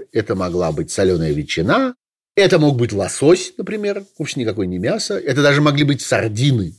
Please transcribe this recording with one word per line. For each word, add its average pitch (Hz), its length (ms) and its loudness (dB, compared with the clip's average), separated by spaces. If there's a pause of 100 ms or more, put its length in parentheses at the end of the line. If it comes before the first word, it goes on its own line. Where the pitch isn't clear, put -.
(120)
это 110 220 -2
могла 87 380 -2
быть 78 180 -4
солёная 87 420 0
ветчина, 220 640 -2 (420)
это 190 220 4
мог 147 180 4
быть 117 160 0
лосось, 135 680 2
например, 202 460 -6 (140)
вовсе 143 220 -6
никакой 107 260 -2
не 90 140 -4
мясо, 190 400 -2
это 143 240 0
даже 143 180 4
могли 147 220 2
быть 139 180 0
сардины 110 760 0